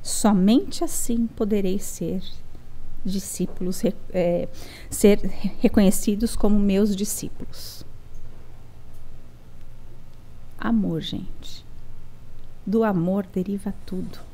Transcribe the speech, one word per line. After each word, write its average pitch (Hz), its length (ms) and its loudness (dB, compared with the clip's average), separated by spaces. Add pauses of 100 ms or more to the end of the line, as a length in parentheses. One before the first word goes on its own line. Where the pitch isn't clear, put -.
Somente 214 800 4
assim 233 440 0
poderei 202 520 0
ser 185 440 -4 (840)
discípulos, 185 760 -2
re-, - 140 2 (160)
é, 175 380 2 (400)
ser 208 300 6 (420)
reconhecidos 208 760 4
como 208 240 8
meus 202 380 4
discípulos. - 880 -6 (2750)
Amor, 180 440 2
gente. - 640 -6 (1000)
Do 220 200 2
amor 190 420 2
deriva 190 480 -4 (100)
tudo. - 340 -6 (160)